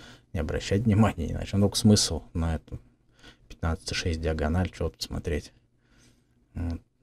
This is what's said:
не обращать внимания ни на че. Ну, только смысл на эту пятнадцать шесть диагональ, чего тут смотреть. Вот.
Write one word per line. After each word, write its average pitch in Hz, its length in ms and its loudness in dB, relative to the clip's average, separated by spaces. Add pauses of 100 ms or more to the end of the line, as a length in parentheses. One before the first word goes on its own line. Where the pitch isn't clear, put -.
(320)
не 87 80 -4
обращать 98 440 -2
внимания 104 440 4
ни 82 60 -6
на 82 120 -6
че. - 120 -4
Ну, 101 80 4
только 98 100 -2
смысл 104 480 4 (100)
на 82 220 0
эту - 240 -10 (720)
пятнадцать - 440 -4
шесть 82 280 -2
диагональ, 80 480 0
чего - 180 -4
тут - 140 -10
смотреть. - 500 -6 (1040)
Вот. 85 280 -6 (220)